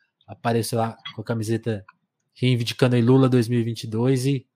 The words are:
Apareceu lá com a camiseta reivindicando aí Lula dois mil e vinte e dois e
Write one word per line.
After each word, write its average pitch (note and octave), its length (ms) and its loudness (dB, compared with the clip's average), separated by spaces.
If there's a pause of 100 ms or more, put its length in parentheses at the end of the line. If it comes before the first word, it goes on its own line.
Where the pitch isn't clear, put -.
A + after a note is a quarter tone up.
(260)
Apareceu A#2 520 -2
lá A2+ 200 -4 (160)
com A2+ 80 -10
a - 20 -14
camiseta A2+ 600 -4 (500)
reivindicando B2 640 0
aí A#2+ 60 4
Lula C3 260 6
dois B2 200 2
mil A#2+ 120 0
e - 20 -2
vinte A2+ 220 -6
e - 20 -10
dois B2 400 -2
e C#3 300 -2